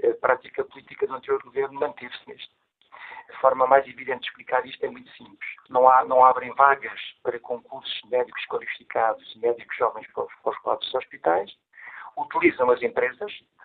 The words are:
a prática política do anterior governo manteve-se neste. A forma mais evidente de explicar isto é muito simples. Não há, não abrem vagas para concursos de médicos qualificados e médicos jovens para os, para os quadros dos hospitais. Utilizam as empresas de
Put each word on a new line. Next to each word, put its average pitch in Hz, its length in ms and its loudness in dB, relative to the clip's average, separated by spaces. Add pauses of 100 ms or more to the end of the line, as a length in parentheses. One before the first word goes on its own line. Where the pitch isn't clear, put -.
a 117 120 4
prática 131 500 -2
política - 400 -10
do 135 80 -2
anterior 135 300 -4
governo 135 360 -6
manteve-se 147 480 -8
neste. - 220 -18 (840)
A - 80 -18
forma 131 280 2
mais 135 200 4
evidente 127 340 -10
de - 60 -10
explicar 127 380 -4
isto 135 180 -14
é 131 60 -2
muito 123 220 -18
simples. - 380 -18 (200)
Não 127 180 6
há, 127 160 8
não 127 220 6
abrem 127 300 4
vagas 139 440 4 (220)
para 120 180 -4
concursos - 640 -12
de - 60 -20
médicos 123 380 -2
qualificados 117 760 -2 (120)
e 110 40 -20
médicos 117 380 -2
jovens 110 340 -2
para - 120 -6
os, - 100 -14 (100)
para 113 80 -2
os - 60 -6
quadros - 340 -4
dos - 40 -2
hospitais. 170 560 -2 (680)
Utilizam 160 540 0
as 123 100 0
empresas 120 500 -4
de - 140 -18 (200)